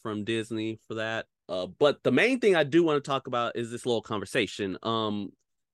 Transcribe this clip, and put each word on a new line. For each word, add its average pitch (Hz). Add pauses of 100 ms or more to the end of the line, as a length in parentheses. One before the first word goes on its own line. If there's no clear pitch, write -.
from 107
Disney 110
for 110
that. 110 (200)
Uh, 90
but 143
the 127
main 226
thing 202
I 160
do 160
wanna 147
talk 135
about 120
is 117
this 117
little 117
conversation. 101
Um, 107 (440)